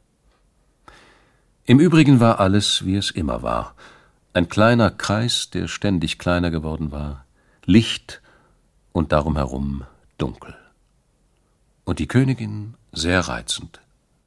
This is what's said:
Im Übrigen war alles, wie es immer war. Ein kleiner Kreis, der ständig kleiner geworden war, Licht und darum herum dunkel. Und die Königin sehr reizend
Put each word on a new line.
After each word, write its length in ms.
Im 140
Übrigen 400
war 220
alles, 440
wie 120
es 160
immer 320
war. 320
Ein 160
kleiner 420
Kreis, 600
der 180
ständig 500
kleiner 320
geworden 400
war, 340
Licht 580
und 200
darum 240
herum 480
dunkel. 400
Und 140
die 80
Königin 680
sehr 280
reizend 600